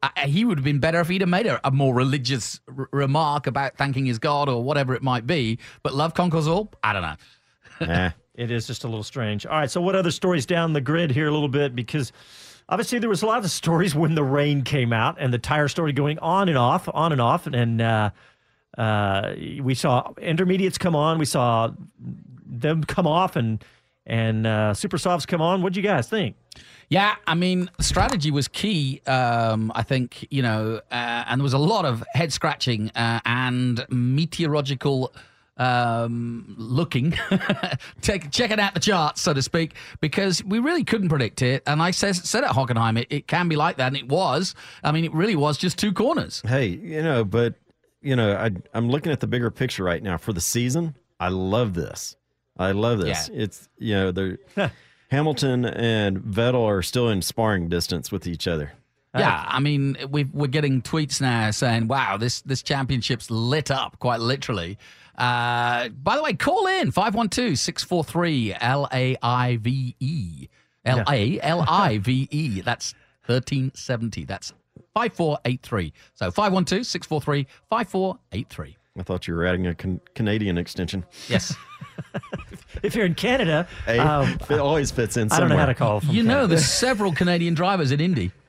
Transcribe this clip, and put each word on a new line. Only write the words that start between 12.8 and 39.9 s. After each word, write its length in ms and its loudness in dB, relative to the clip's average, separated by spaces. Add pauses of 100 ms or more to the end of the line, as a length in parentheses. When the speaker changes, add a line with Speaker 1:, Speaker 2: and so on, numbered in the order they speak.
Speaker 3:
there 100 0
was 120 0
a 40 0
lot 180 2
of 80 0
stories 440 2
when 200 2
the 80 2
rain 400 2
came 300 0
out 240 2
and 160 0
the 40 0
tire 320 2
story 240 -2
going 260 0
on 300 2
and 80 4
off, 360 4
on 200 2
and 80 2
off. 260 2
And, 340 0
uh, 280 2 (680)
uh, 560 0 (280)
we 140 0
saw 360 2 (100)
intermediates 560 2
come 180 0
on. 240 2
We 60 2
saw 460 2 (760)
them 380 -2
come 240 0
off 300 2
and, 260 -2 (420)
and, 400 0
uh, 280 2
super 240 -4
softs 280 0
come 160 0
on. 200 2
What'd 160 0
you 60 -2
guys 260 2
think? 260 -2 (540)
Speaker 1:
Yeah, 260 4 (120)
I 80 2
mean, 340 0 (100)
strategy 520 2
was 180 0
key, 580 -2
um, 680 2
I 80 -2
think, 480 -4
you 100 0
know, 400 0 (100)
uh, 360 -4
and 120 0
there 40 2
was 100 2
a 40 2
lot 280 2
of 180 -2 (100)
head 200 0
scratching, 580 -2
uh, 340 0
and 640 0
meteorological, 1200 0 (440)
um, 1000 0
looking, 560 0 (440)
<laughs> 440 -10
take, 300 -2
checking 300 0
out 120 2
the 60 -2
charts, 420 2
so 120 2
to 80 0
speak, 340 -2 (240)